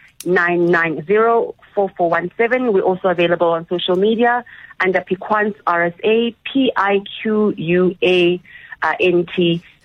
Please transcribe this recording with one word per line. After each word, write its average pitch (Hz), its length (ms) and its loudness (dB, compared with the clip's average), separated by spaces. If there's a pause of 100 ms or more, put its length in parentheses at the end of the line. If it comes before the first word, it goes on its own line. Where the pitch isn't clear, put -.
(260)
nine 175 400 2
nine 165 400 0
zero 226 500 0 (180)
four 196 240 0
four 175 120 0
one 170 280 -2
seven. 233 360 0
We're 190 80 2
also 185 260 -2
available 170 400 0
on 165 220 0
social 180 260 -2
media 233 480 2 (380)
under 185 180 0
Piquant 208 560 -2 (100)
R 170 200 0
S 170 80 -4 (100)
A, 226 320 0 (160)
P 269 240 0
I 196 240 0 (220)
Q 214 340 0
U 180 480 0
A, 180 380 2 (400)
uh, 160 180 0
N 175 340 2
T 170 300 0 (220)